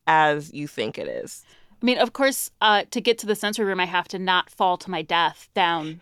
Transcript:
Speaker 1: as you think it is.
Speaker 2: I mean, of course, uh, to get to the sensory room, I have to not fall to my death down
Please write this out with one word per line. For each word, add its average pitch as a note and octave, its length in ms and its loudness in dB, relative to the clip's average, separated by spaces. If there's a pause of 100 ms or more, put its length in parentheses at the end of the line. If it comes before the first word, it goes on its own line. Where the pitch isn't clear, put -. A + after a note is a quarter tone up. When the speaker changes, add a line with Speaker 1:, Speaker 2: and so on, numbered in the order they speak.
Speaker 1:
as D3+ 480 2
you D3 140 -8
think - 320 -6
it D2 80 -8
is. - 360 -10 (380)
Speaker 2:
I - 40 -2
mean, B3 120 2
of A#3+ 160 2
course, C4+ 380 -2 (100)
uh, G#3 300 4
to A3+ 100 -4
get A3+ 160 2
to - 80 -12
the G#3 100 0
sensory G#3+ 300 -2
room, F#3+ 140 0
I F3+ 80 0
have F3 220 -2
to F#3+ 100 -8
not F#3 320 0
fall F3+ 260 2
to - 140 -14
my E3+ 100 -4
death E3 540 -2
down E3+ 460 -2